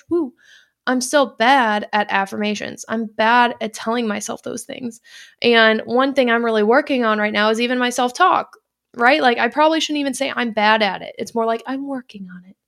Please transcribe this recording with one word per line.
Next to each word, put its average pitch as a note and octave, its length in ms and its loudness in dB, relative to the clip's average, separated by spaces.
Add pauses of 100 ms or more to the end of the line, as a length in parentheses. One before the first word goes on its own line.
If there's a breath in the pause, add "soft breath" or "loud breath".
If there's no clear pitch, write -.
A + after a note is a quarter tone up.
Woo." D#4+ 240 -2 (540 soft breath)
I'm B3+ 140 0
still C4+ 360 0
bad A3+ 560 2
at G#3 160 0
affirmations. G#3 800 -4
I'm A3+ 160 -4
bad A#3 560 2
at A3 140 -8
telling A3+ 320 -4
myself G#3+ 340 -8
those - 220 -10
things. - 380 -12 (380 loud breath)
And A3 460 4
one C4 300 0
thing B3 160 2
I'm A#3 120 0
really A3 200 2
working B3+ 400 2
on G#3+ 160 0
right G#3 140 -2
now G#3+ 180 2
is A3+ 100 0
even B3 160 0
my B3 140 0
self-talk, B3 680 0 (380)
right? C4+ 260 4
Like, A#3+ 160 2
I A#3 120 0
probably D#4 320 2
shouldn't D4+ 180 -4
even C#4 160 -4
say C4+ 200 -6
I'm A#3+ 160 -4
bad G#3+ 300 4
at F#3 220 -2
it. - 160 -14
It's - 160 -8
more A3+ 100 0
like A3+ 220 -2
I'm C4+ 180 -8
working A#3+ 480 -12
on F3+ 160 -18
it. - 60 -20 (120)